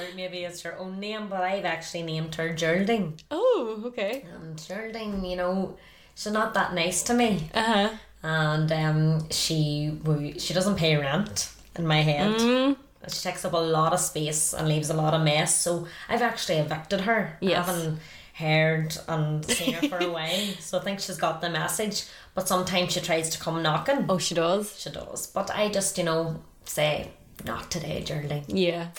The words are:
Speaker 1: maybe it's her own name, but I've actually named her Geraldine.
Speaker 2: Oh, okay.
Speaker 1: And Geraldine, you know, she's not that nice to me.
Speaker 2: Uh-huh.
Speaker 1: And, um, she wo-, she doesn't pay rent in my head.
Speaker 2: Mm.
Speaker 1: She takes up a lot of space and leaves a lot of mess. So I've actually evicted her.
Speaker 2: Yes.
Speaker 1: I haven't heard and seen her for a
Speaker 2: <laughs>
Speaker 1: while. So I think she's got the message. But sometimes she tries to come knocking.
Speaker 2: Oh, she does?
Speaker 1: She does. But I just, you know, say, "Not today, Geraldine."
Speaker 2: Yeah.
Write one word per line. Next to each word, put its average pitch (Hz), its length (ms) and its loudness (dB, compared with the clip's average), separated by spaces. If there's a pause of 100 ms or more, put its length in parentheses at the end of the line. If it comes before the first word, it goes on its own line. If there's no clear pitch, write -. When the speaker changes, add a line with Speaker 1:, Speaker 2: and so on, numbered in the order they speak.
(160)
Speaker 1:
maybe 180 240 -8
it's 175 220 -8
her - 160 -10
own 190 220 -8
name, 214 300 -6
but 190 140 -2
I've 190 220 0
actually 165 380 -4
named 160 320 -4
her 165 180 -2
Geraldine. 170 640 0 (120)
Speaker 2:
Oh, 294 580 2
okay. 240 460 -4
Speaker 1:
And 160 240 -12 (100)
Geraldine, 214 560 -6
you 180 140 -4
know, 180 400 0 (380)
she's 214 180 -6
not 214 220 2
that 180 180 2
nice 180 300 0
to 240 100 2
me. 214 400 4
Speaker 2:
Uh-huh. 220 360 4 (340)
Speaker 1:
And, 156 480 2
um, 156 580 4
she 151 720 0
wo-, 147 340 0
she - 160 -6
doesn't 185 220 2
pay 156 220 4
rent 147 540 0 (260)
in 170 100 -2
my 156 140 6
head. 156 340 4
Speaker 2:
Mm. 254 420 4 (300)
Speaker 1:
She - 140 -6
takes 185 240 -4
up 165 80 -2
a 170 40 4
lot 160 360 4
of 180 60 4
space 151 540 0
and 156 140 0
leaves 151 220 2
a 160 60 0
lot 156 180 2
of 160 80 4
mess. 156 400 4
So 175 260 0 (220)
I've 240 120 2
actually 220 360 0
evicted 156 440 0
her. 202 380 0
Speaker 2:
Yes. 175 300 2
Speaker 1:
I - 20 2
haven't 160 280 -2 (340)
heard 156 600 2 (120)
and 156 380 0
seen - 280 0
her 240 140 0
for - 120 -2
a - 120 0
Speaker 2:
<laughs> 165 60 -4
Speaker 1:
while. 180 300 -2 (120)
So - 200 -4
I - 20 -10
think 196 180 -4
she's 180 180 -6
got 160 240 0
the 170 80 -2
message. 165 540 -2 (320)
But 190 120 -2
sometimes 180 460 2
she 175 80 0
tries 160 300 0
to - 80 -6
come 165 240 -2
knocking. 160 460 2
Speaker 2:
Oh, 185 80 4
she - 180 -2
does? 180 440 2
Speaker 1:
She - 100 -10
does. - 380 -10
But 196 240 -4
I 208 180 2
just, 196 280 0
you 175 80 2
know, 160 360 0 (220)
say, 151 480 0 (320)
"Not - 260 -6
today, 160 320 -4
Geraldine." 147 460 -4
Speaker 2:
Yeah. 170 400 2 (120)